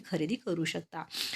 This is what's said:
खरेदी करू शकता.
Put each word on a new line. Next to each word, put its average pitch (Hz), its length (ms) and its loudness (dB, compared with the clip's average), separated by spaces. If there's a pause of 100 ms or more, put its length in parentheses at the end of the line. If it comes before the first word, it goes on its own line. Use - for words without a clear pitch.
(100)
खरेदी 165 240 2
करू 165 300 0
शकता. 165 400 -2 (320)